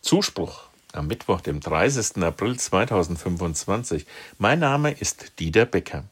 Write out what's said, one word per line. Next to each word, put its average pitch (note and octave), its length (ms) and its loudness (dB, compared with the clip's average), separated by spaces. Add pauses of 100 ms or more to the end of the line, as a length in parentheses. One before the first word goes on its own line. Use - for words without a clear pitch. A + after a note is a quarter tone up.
Zuspruch - 600 0 (300)
am D2+ 160 -4
Mittwoch, - 340 -2
dem D2 180 -4
dreißigsten G2+ 600 0
April G2+ 360 -2
zweitausendfünfundzwanzig. F2+ 1500 -2 (320)
Mein B2 220 4
Name D3 320 2
ist - 460 -8
Dieter E2+ 280 4
Becker. E2+ 460 -4